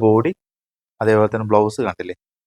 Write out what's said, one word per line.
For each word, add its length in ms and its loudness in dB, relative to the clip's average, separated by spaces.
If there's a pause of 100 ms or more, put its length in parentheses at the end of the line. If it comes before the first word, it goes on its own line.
ബോഡി, 280 2 (680)
അതേപോലെ 340 2
തന്നെ 160 -6
ബ്ലൗസ് 380 0
കണ്ടില്ലേ, 280 -10 (300)